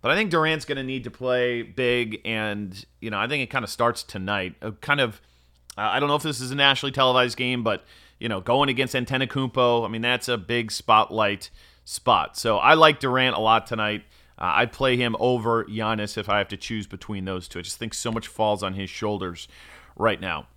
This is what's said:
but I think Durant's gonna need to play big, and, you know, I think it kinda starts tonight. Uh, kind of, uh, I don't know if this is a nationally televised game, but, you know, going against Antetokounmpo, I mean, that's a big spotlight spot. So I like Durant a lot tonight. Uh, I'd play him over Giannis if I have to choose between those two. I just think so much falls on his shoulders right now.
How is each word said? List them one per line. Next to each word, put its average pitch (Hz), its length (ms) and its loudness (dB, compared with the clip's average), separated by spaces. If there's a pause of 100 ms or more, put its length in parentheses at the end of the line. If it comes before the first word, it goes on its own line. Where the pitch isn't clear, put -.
but 196 100 0
I 160 40 4
think 208 140 0
Durant's 156 360 2
gonna 139 180 -6
need 131 220 -6
to 120 60 -10
play 123 500 0
big, 120 640 -2
and, 104 600 -6 (140)
you 113 100 -8
know, 107 80 -4
I 107 100 -2
think 139 160 -2
it 113 60 -8
kinda 120 180 -4
starts 120 360 0
tonight. 95 580 -4
Uh, 110 100 -8 (100)
kind 143 180 0
of, 117 220 -2 (560)
uh, 101 60 -4
I 110 180 0
don't 143 80 0
know 147 60 4
if 147 80 0
this 139 180 -4
is 127 100 -8
a 135 40 -6
nationally 139 360 2
televised 127 460 4
game, 123 260 -2
but, 107 220 -2 (340)
you 117 80 -6
know, 98 140 -4
going 135 260 2
against 131 260 -2
Antetokounmpo, 123 920 0
I - 20 -4
mean, 113 140 -6
that's 120 260 0
a 123 100 0
big 113 320 -2
spotlight 107 800 2 (360)
spot. - 520 0
So 110 200 0
I 135 160 6
like 160 260 6
Durant 127 360 0
a 82 40 -2
lot 110 260 4
tonight. 107 380 -4 (340)
Uh, 90 200 -2
I'd 117 140 2
play 131 260 0
him 120 220 0
over 117 460 0
Giannis 107 520 -4
if 104 120 -6
I 104 80 2
have 101 120 0
to 101 80 -8
choose 107 300 -8
between 98 380 -10
those 92 220 -6
two. - 120 -10
I - 40 -10
just - 140 -10
think 113 160 -8
so - 180 -4
much 113 160 -6
falls 104 360 0
on 95 100 -4
his 95 160 -6
shoulders 95 580 -6 (480)
right 107 260 0
now. 82 360 -6